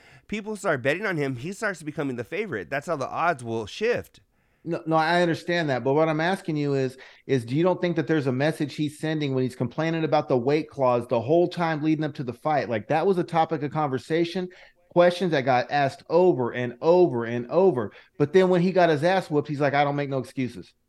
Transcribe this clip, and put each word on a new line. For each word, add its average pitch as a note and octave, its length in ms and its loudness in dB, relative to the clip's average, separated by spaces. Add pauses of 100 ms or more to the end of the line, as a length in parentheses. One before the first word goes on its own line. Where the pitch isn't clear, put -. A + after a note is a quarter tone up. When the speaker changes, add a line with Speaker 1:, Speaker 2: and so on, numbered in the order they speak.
(280)
Speaker 1:
people G#3+ 280 -8
start E3 260 -2
betting D#3 240 -2
on F#3 100 -2
him, C3+ 220 -4
he D#3 160 -10
starts G3 280 -6
becoming D3 360 -6
the A#2 60 -6
favorite. D3+ 460 -8
That's C#3+ 180 -6
how E3+ 80 -2
the C3 120 -6
odds D3 360 -2
will A2+ 240 -6
shift. G#3 520 -4 (480)
Speaker 2:
No, E3 200 -6
no, D#3+ 80 0
I E3 260 2
understand E3+ 480 0
that. B2 140 -2
But C3+ 100 2
what D#3+ 160 2
I'm D#3 100 -2
asking E3 380 -2
you C#3+ 160 -2
is, C3 240 -2 (300)
is B2+ 180 2
do A#2+ 100 -4
you D#3+ 60 2
don't F3 180 2
think F3 180 0
that D3+ 100 -2
there's D#3+ 180 2
a C3+ 60 0
message D3 420 -2
he's D3+ 240 -4
sending D3+ 380 -4
when C3 80 2
he's B2 120 -4
complaining D#3+ 480 -2
about D3+ 240 2
the C3 120 2
weight C#3+ 320 0
clause B2 360 0
the A#2 140 0
whole E3+ 260 2
time D#3+ 360 -2
leading D#3 200 0
up D3 120 -6
to D3 80 -8
the A#2+ 100 -6
fight? C#3 340 -2
Like, A2 200 -4
that D#3+ 180 0
was F#3+ 140 2
a E3 40 2
topic D#3+ 380 0
of C#3+ 100 -6
conversation, D#3+ 800 -2 (400)
questions F3 440 4
that C3+ 120 0
got B2 240 2
asked C#3 400 -2
over D#3+ 420 4
and B2 300 -6
over D#3 440 4
and A#2+ 260 -4
over. D3+ 400 2 (260)
But D3 160 0
then F#3 160 6
when F3+ 140 4
he F#3 80 2
got E3+ 180 4
his D3 140 2
ass F#3 260 0
whooped, D3 200 0
he's C#3+ 120 -4
like, C#3 140 2
"I C#3+ 80 6
don't C#3+ 120 0
make C#3+ 140 -4
no C3+ 80 -2
excuses." A#2 560 -6 (160)